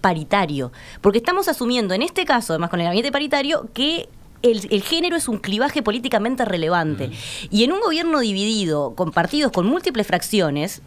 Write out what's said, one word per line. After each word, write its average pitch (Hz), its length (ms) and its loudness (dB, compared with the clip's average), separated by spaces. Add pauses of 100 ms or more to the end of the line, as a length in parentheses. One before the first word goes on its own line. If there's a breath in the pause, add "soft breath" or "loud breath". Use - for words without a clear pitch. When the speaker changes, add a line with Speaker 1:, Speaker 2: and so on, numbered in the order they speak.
Speaker 1:
paritario. 156 720 0 (280 loud breath)
Porque 202 180 4
estamos 359 280 0
asumiendo, 240 480 0
en 214 80 0
este 349 220 -2
caso, 240 300 0
además 170 160 -2
con 175 100 -2
el 170 60 0
gabinete 226 260 0
paritario, 285 600 -2
que 302 360 -2 (340)
el, 220 280 4
el 202 120 2
género 339 340 0
es 311 120 -2
un 214 100 -2
clivaje 247 440 0
políticamente 233 640 0
relevante. 170 600 0
Speaker 2:
Ujú. - 100 -8 (380 loud breath)
Speaker 1:
Y 208 120 4
en 262 80 2
un 392 80 0
gobierno 330 380 2
dividido, 196 800 0
con 170 160 0
partidos 269 400 2
con 180 140 2
múltiples 262 420 0
fracciones 165 800 0